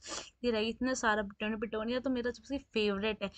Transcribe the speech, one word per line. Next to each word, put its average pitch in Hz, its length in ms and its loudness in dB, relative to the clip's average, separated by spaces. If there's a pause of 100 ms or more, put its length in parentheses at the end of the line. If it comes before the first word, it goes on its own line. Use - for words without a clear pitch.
(440)
ये 240 80 4
रही, 220 180 2
इतने 247 260 0
सारा 214 280 2
पिटोनिया, 214 340 -4
पिटोनिया 226 420 -2
तो 262 100 0
मेरा 247 220 0
सबसे 277 260 -4
फेवरेट 208 640 0
है। 196 140 -2